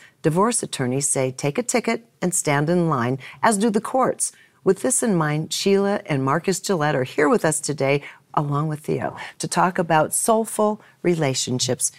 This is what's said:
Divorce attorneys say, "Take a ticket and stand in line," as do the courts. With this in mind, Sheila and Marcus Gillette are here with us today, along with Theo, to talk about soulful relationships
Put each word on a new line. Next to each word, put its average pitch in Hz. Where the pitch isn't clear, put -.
Divorce 190
attorneys 135
say, 131
"Take 143
a 247
ticket 226
and 180
stand 147
in 175
line," 127
as 220
do 226
the 208
courts. -
With 190
this 254
in 226
mind, 156
Sheila 196
and 139
Marcus 165
Gillette 151
are 127
here 294
with 214
us 156
today, 139
along 147
with 151
Theo, -
to -
talk 180
about 160
soulful 220
relationships 131